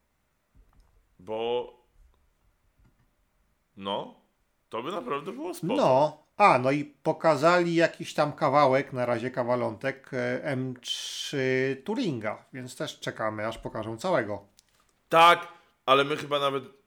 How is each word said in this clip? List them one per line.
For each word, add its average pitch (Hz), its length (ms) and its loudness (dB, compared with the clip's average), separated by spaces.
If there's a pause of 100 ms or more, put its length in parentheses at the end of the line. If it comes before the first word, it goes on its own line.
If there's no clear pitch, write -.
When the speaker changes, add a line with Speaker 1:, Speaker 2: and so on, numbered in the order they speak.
(1200)
Speaker 1:
Bo 117 540 -4 (2000)
no, 101 440 -8 (480)
to 113 140 -8
by 156 80 -8
naprawdę 185 400 -8
było 311 220 -10
spoko. 190 220 -4
Speaker 2:
No, 151 480 2 (140)
a, 180 220 6
no 131 120 0
i 143 140 -2
pokazali 165 920 2
jakiś 165 380 0
tam 147 200 0
kawałek, 139 600 2
na 123 120 -2
razie 120 260 -2
kawalątek, 123 840 -4
e, 123 300 -4
M 131 380 -6
trzy 131 1040 -4
Touringa, 135 680 -4
więc 127 220 -14
też - 240 -10
czekamy, 107 480 -6
aż 113 100 -8
pokażą 113 400 -8
całego. 117 480 -2 (640)
Speaker 1:
Tak, 170 380 8 (380)
ale 139 180 6
my 143 140 -2
chyba 143 220 -4
nawet 139 240 -2 (240)